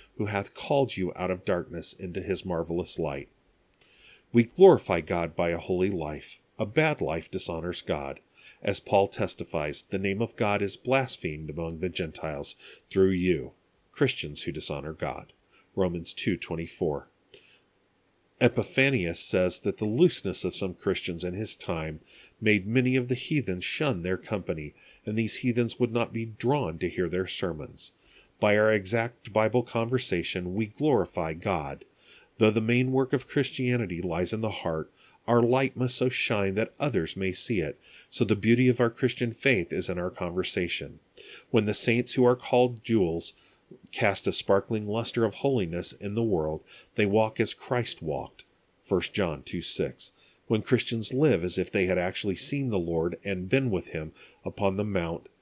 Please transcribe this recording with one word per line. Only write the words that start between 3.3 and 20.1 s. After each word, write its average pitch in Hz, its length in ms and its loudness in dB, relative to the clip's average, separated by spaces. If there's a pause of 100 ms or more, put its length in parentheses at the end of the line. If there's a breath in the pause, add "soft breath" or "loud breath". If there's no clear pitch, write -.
We 117 100 8
glorify 120 560 8
God 85 360 -2
by 87 140 2
a 85 80 0
holy 92 320 2
life. 76 520 -6 (160)
A 110 80 -2
bad 151 340 0
life 80 320 -4
dishonors 87 500 -4
God. 71 380 -4 (420 loud breath)
As 98 200 0
Paul 98 260 4
testifies, 80 760 -4
"The 98 160 -6
name 98 220 -2
of 113 140 -6
God 104 260 0
is 98 140 -2
blasphemed 87 720 -2
among 82 300 -6
the 90 80 -2
Gentiles 78 680 -6 (340 loud breath)
through 95 200 6
you," 87 420 0 (400)
Christians 82 500 -2
who - 80 -6
dishonor 76 400 -6
God. - 400 -8 (440 soft breath)
Romans 87 380 -2
two 98 220 -2
twenty-four. 82 720 -4 (1300 loud breath)
Epiphanius 117 760 2
says 92 420 2
that 98 200 -4
the 107 60 -2
looseness 107 600 2